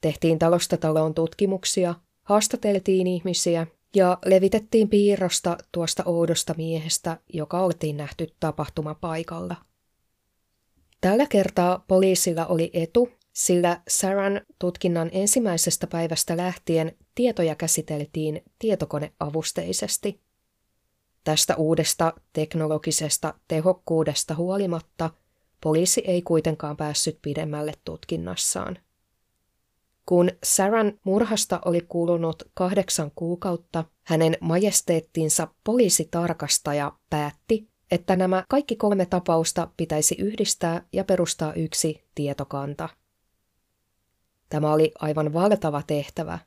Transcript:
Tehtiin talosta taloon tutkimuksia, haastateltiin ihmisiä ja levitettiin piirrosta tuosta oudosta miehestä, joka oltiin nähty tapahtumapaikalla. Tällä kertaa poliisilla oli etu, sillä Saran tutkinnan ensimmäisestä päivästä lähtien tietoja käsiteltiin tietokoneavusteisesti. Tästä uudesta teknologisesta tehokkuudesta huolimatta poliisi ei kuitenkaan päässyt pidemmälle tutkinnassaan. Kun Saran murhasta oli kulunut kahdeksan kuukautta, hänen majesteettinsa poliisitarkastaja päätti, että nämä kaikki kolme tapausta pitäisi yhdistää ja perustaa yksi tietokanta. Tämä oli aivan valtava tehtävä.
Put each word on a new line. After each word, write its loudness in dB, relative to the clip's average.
Tehtiin 2
talosta 2
taloon 0
tutkimuksia, -2
haastateltiin 2
ihmisiä 0
ja 6
levitettiin 4
piirrosta 2
tuosta -4
oudosta 0
miehestä, -4
joka -4
oltiin -2
nähty -8
tapahtumapaikalla. -6
Tällä 4
kertaa 2
poliisilla 2
oli 0
etu, 2
sillä 2
Saran 0
tutkinnan -2
ensimmäisestä 0
päivästä -2
lähtien -2
tietoja 0
käsiteltiin -4
tietokoneavusteisesti. -4
Tästä 2
uudesta 2
teknologisesta -2
tehokkuudesta 0
huolimatta -4
poliisi 2
ei 0
kuitenkaan -2
päässyt -4
pidemmälle -6
tutkinnassaan. -6
Kun 4
Saran 2
murhasta 0
oli 2
kulunut -2
kahdeksan -2
kuukautta, -6
hänen 2
majesteettinsa 0
poliisitarkastaja 0
päätti, -2
että 0
nämä 2
kaikki 0
kolme 2
tapausta 0
pitäisi 0
yhdistää -2
ja -2
perustaa 0
yksi -4
tietokanta. -6
Tämä 0
oli 4
aivan -2
valtava 0
tehtävä. -6